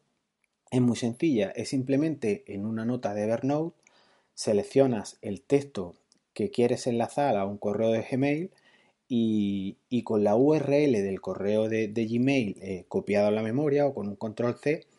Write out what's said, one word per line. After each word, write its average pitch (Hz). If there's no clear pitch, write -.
es 127
muy 120
sencilla, 113
es -
simplemente 135
en 101
una 110
nota 120
de 104
Evernote 131
seleccionas 113
el 104
texto 139
que 104
quieres 120
enlazar 117
a 98
un 101
correo 104
de 113
Gmail 143
y, 104
y 120
con 107
la 104
U 143
R 147
L 117
del 98
correo 101
de, 110
de 110
Gmail, 120
eh, 95
copiado 104
a -
la 107
memoria 143
o 135
con 104
un 101
control 113
C, 156